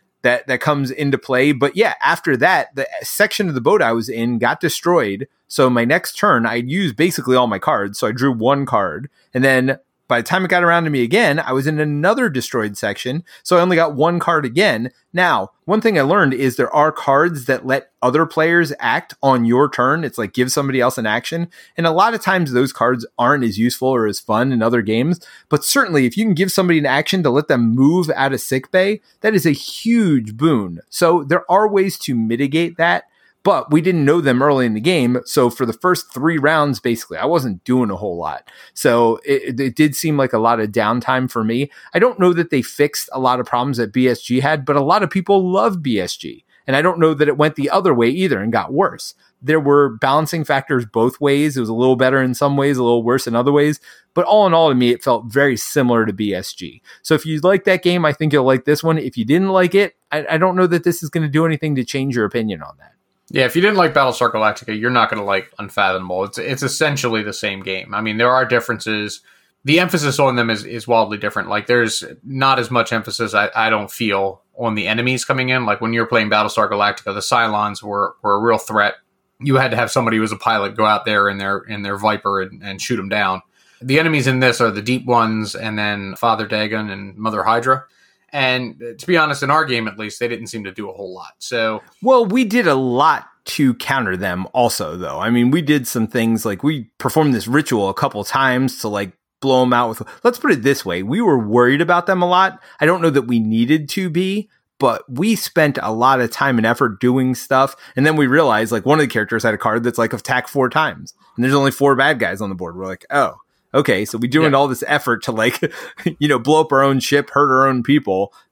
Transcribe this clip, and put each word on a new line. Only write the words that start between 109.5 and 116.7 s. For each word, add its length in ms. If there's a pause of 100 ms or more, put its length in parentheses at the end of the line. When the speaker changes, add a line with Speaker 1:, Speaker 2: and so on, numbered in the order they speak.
Speaker 1:
a 40
card 260
that's, 140
like, 160
attack 340
four 220
times. 440 (220)
And 80
there's 120
only 160
four 240
bad 220
guys 220
on 80
the 80
board. 220
We're 80
like, 240
"Oh, 260 (380)
okay, 300
so 140
we're 120
doing 220
Speaker 2:
Yeah. 60
Speaker 1:
all 100
this 180
effort 380
to, 80
like, 300
<laughs> 580
you 80
know, 100
blow 240
up 100